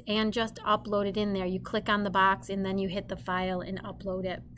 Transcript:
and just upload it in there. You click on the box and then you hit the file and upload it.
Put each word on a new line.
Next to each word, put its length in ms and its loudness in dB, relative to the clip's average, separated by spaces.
and 260 2
just 240 0
upload 500 2
it 100 -2
in 160 2
there. 120 0
You 140 0
click 300 -2
on 140 4
the 60 0
box 400 4
and 140 0
then 140 0
you 100 0
hit 220 -4
the 80 -4
file 440 -2
and 220 -6
upload 420 -4
it. 180 -4